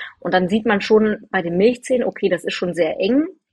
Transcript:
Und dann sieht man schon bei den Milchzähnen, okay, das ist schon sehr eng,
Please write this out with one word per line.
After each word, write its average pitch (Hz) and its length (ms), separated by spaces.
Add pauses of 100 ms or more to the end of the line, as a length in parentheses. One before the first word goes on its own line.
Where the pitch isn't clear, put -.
(200)
Und 175 120
dann 185 160
sieht 214 160
man 208 160
schon 214 500
bei 185 120
den 170 160
Milchzähnen, 240 480
okay, 190 240
das 175 140
ist 202 100
schon 180 200
sehr 156 260
eng, 254 260 (260)